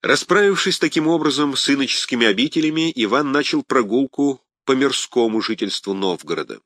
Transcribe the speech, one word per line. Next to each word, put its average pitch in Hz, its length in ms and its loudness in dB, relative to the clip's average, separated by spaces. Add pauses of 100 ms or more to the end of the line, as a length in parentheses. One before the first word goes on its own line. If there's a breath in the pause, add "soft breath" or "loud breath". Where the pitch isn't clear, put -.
Расправившись 185 760 2
таким 156 300 0
образом 147 480 0
с - 120 0
иноческими 131 600 0
обителями, 156 680 0
Иван 127 360 0
начал 143 320 0
прогулку 131 760 0 (240)
по 135 100 0
мирскому 120 680 0
жительству 98 540 -6
Новгорода. 80 720 -4